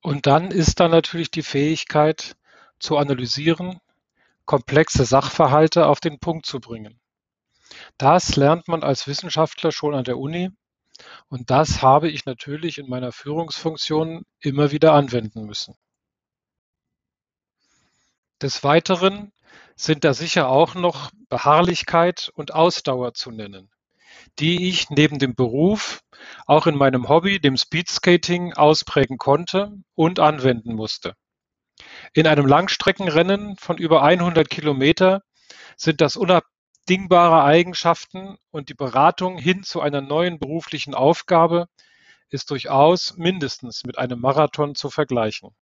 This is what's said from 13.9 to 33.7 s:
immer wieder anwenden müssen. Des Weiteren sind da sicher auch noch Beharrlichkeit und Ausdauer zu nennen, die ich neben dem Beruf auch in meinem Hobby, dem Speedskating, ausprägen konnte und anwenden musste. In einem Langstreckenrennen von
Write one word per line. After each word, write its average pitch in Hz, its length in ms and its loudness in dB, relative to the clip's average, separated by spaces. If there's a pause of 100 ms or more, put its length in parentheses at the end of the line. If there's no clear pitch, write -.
immer 143 320 0
wieder 151 200 6
anwenden 117 540 0
müssen. 104 280 -14 (2750)
Des - 200 -6
Weiteren 185 720 0 (420)
sind - 300 -4
da 147 80 4
sicher 151 380 -2
auch 143 240 2
noch 175 380 -4 (180)
Beharrlichkeit 170 1040 0
und 147 180 -14
Ausdauer 131 600 -2
zu - 160 -14
nennen, 101 400 -18 (680)
die 175 300 0
ich - 220 -4
neben 147 280 2
dem 127 160 -2
Beruf 143 680 -2 (440)
auch 156 200 4
in 151 100 0
meinem 127 320 2
Hobby, 180 320 2
dem 139 160 2
Speedskating, 175 1000 -2
ausprägen 147 640 2
konnte 180 540 -2 (220)
und 175 260 0
anwenden 131 540 0
musste. 107 420 -10 (960)
In 160 120 4
einem 143 200 4
Langstreckenrennen 190 1120 0
von - 200 -6